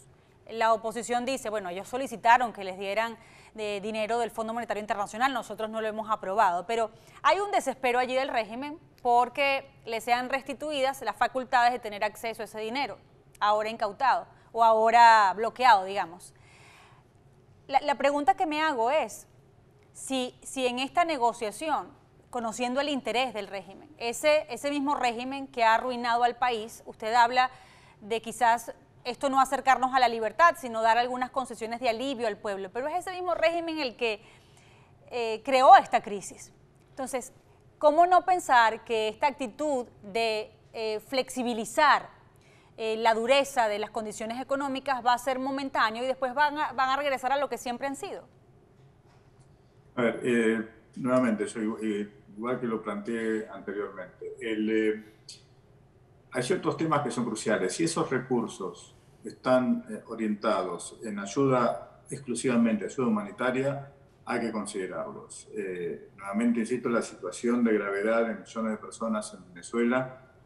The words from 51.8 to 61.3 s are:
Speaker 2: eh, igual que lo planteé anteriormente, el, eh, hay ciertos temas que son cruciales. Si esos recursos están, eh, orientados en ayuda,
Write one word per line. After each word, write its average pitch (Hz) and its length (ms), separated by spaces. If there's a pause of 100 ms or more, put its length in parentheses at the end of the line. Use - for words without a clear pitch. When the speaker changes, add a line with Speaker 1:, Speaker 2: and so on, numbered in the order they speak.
Speaker 2:
eh, 104 280 (240)
igual 117 240
que 127 60
lo 110 160
planteé 110 680
anteriormente, 95 920
el, 110 300
eh, 110 420 (1160)
hay 127 100
ciertos 165 340
temas 151 280
que 123 80
son 120 120
cruciales. 104 480
Si - 120
esos 156 260
recursos 110 840 (300)
están, 120 640
eh, 107 180
orientados 104 960
en 107 140
ayuda, 123 920